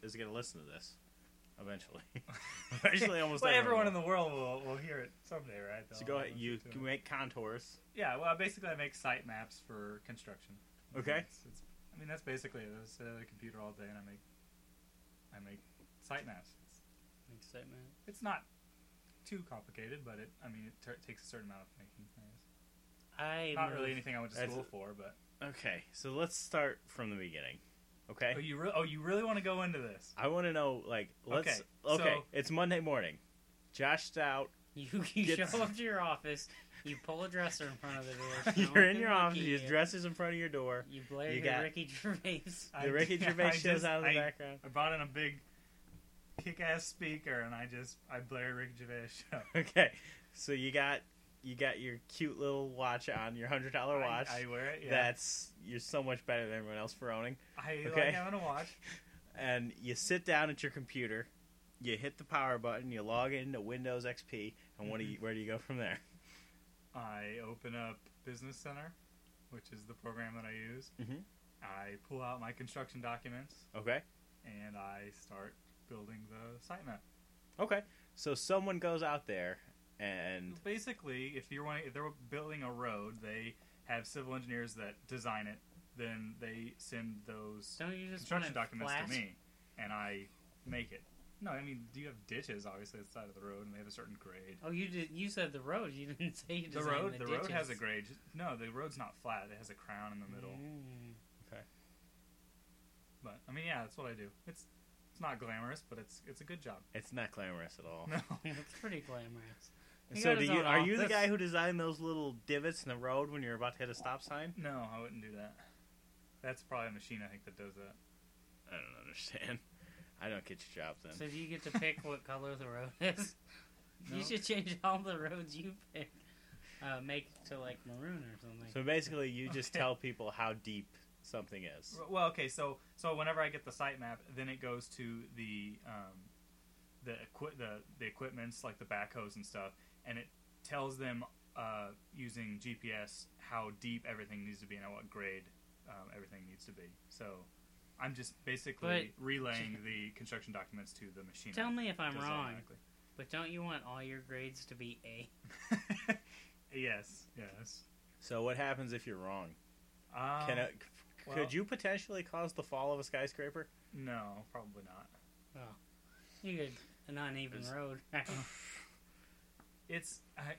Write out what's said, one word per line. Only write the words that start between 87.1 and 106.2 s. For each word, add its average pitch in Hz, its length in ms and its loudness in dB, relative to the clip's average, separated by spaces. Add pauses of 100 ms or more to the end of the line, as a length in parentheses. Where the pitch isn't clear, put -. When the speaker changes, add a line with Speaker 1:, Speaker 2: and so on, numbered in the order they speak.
Speaker 2:
those 107 500 -8
Speaker 3:
Don't 170 200 -2
you 185 120 -8
just 185 200 -8
Speaker 2:
construction 170 80 4
Speaker 3:
want 170 80 2
it 143 80 -4
Speaker 2:
documents 120 400 0
Speaker 3:
flat? 151 140 2
Speaker 2:
to 214 40 -4
me, 110 240 -2 (420)
and 104 140 -6
I 101 360 -4 (380)
make 120 280 -4
it. - 80 -14 (400)
No, 190 100 -4
I 135 100 -2
mean, 135 200 -8 (120)
you 143 120 -10
have 139 100 -10 (120)
ditches, 107 380 -4
obviously, 101 360 -10
at 98 60 -14
the - 40 -20
side 110 160 -10
of 98 80 -16
the 98 100 -12
road, 101 200 -8
and 104 80 -10
they 101 60 -10
have 104 80 -10
a 101 40 -12
certain 113 260 -10
grade. 95 460 -14
Speaker 3:
Oh, 160 80 -4
you 180 160 0
did. 170 240 -4
You 180 160 -2
said 185 240 0
the 139 80 -6
road. 147 340 -2
You 139 120 -8
<laughs> 143 120 -6
didn't 170 200 -2
say - 180 -6
you 165 140 -2
Speaker 2:
The 143 100 -4
Speaker 3:
designed 151 80 2 (160)
Speaker 2:
road, 196 160 0
Speaker 3:
the - 60 -2
Speaker 2:
the - 80 -2
road - 180 0
has 160 160 2
Speaker 3:
ditches. 113 140 -4
Speaker 2:
a - 20 0
grade. 107 220 0 (280)
No, 160 220 -2
the 113 140 -6
road's 135 280 -6
not 107 240 -8
flat. 107 300 -2
It 104 60 -12
has 107 120 -14
a 104 40 -12
crown 104 400 -8
in 101 80 -6
the 98 120 -10
middle. 98 180 -8
Speaker 3:
Mm. 131 600 -10 (400)
Speaker 1:
Okay. 110 100 -12 (1600)
Speaker 2:
But 104 180 -12 (100)
I - 20 -12
mean, 156 160 -6
yeah, 143 140 2
that's 113 160 -10
what 135 100 -6
I 117 60 -4
do. 104 140 -8 (200)
It's, - 160 -14 (480)
it's - 80 -20
not 143 200 -2
glamorous, 120 500 -4
but 113 100 -10
it's, - 260 -14